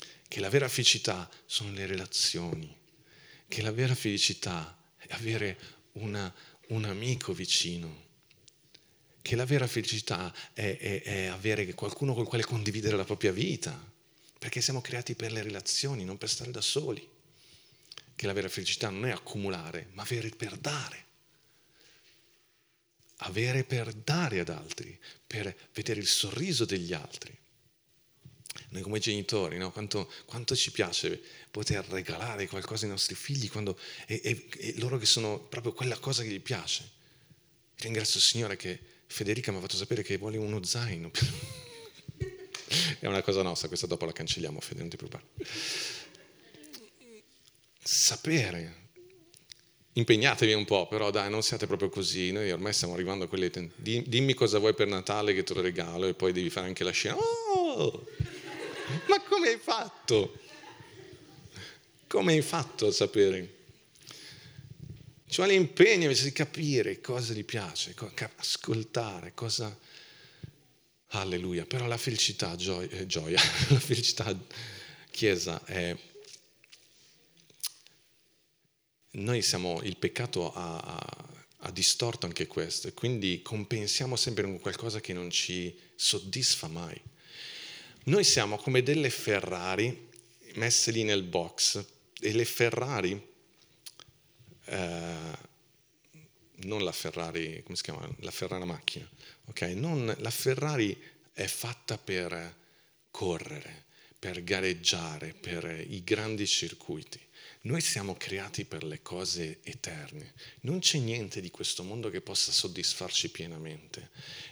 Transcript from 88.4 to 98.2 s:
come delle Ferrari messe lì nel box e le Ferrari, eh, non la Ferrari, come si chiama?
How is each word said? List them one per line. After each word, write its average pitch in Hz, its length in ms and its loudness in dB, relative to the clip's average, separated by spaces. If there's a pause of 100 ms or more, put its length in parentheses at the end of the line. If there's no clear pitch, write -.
come 127 260 6
delle 139 280 4
Ferrari 95 960 0 (460)
messe 117 360 4
lì 113 120 2
nel 104 200 4
box 90 600 0 (380)
e 107 120 2
le 117 120 4
Ferrari, 113 920 0 (1300)
eh, 85 800 -4 (1120)
non 98 260 -2
la 82 80 0
Ferrari, 82 720 -4
come 90 140 -10
si - 60 0
chiama? 80 260 -8 (120)